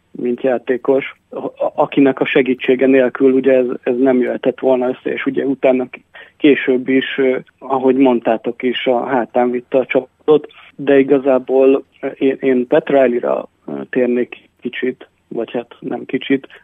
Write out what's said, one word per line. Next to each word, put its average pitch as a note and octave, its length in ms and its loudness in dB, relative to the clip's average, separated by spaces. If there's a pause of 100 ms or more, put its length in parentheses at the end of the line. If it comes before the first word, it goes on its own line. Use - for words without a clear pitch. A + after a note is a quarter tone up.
(120)
mint B2 300 -6
játékos, C3 720 -2 (140)
a-, - 460 -8
akinek C#3+ 440 0
a C#3+ 60 0
segítsége C3 600 0
nélkül C3 460 4
ugye C3 220 2
ez, B2+ 120 2 (180)
ez C3 140 -2
nem B2+ 240 2
jöhetett A#2+ 380 -4
volna B2+ 280 0
össze, C3 260 -6
és A#2+ 120 -8
ugye B2+ 200 -2
utána C3 400 0
k-, - 140 -20 (380)
később B2+ 500 2
is, C3 180 2 (120)
ö, C3 200 0 (220)
ahogy C3 360 0
mondtátok A#2+ 680 0
is, B2 220 -4
a B2 200 0
hátán B2 460 -2
vitte B2 260 -4
a B2+ 80 0
csapatot, D3 640 0 (280)
de C#3 240 2
igazából, C3+ 840 2 (180)
ö, C#3+ 60 -8
én, C3+ 320 -2
én B2+ 280 0
Pat - 220 0
Riley-ra, B2 600 0 (180)
ö, - 40 -10 (180)
térnék A#2+ 600 -2 (120)
kicsit, - 460 -8 (200)
vagy A2+ 240 -8
hát - 280 -10
nem A#2+ 260 -10
kicsit, C3+ 420 -4 (160)